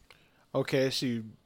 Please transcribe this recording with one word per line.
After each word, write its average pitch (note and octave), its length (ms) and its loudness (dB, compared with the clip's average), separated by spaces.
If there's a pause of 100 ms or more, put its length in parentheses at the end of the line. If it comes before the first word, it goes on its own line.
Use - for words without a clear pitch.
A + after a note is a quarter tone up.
(540)
Okay, C3+ 360 2
so B2+ 160 -2
you A#2 180 -2 (220)